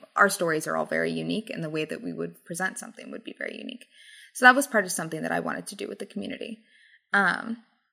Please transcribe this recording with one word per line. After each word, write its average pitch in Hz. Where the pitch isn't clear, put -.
our 202
stories 160
are 160
all 156
very 160
unique, 165
and -
the 156
way 156
that -
we 175
would 165
present 180
something -
would -
be -
very -
unique. -
So 254
that 254
was 277
part 208
of 180
something 160
that -
I 85
wanted -
to 202
do -
with -
the 202
community. -
Um, 202